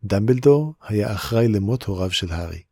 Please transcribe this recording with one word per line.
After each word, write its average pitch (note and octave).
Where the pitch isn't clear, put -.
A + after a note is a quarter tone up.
דמבלדור B2+
היה G#2+
אחראי A2+
למות G#2+
הוריו F#2
של F2+
הארי E2+